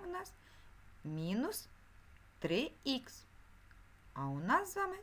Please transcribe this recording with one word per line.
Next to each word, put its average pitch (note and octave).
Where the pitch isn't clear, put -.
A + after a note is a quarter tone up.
у F4
нас F4+
мінус F3+
три F#3
ікс. -
А C3+
у C#3
нас C4+
з -
вами F#4+